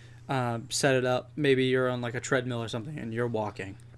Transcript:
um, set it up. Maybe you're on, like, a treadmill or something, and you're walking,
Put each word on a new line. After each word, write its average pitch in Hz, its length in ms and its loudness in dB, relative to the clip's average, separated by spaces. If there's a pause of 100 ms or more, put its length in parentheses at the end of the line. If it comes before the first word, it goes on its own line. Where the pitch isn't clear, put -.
(280)
um, 120 420 0
set 135 260 4
it 127 100 2
up. 127 320 0
Maybe 135 280 4
you're 127 240 4
on, 123 120 -2
like, 120 140 -4
a 123 40 -4
treadmill 123 420 -2
or 113 60 -4
something, 131 320 -6
and 117 140 -6
you're 120 140 0
walking, 104 500 -4 (200)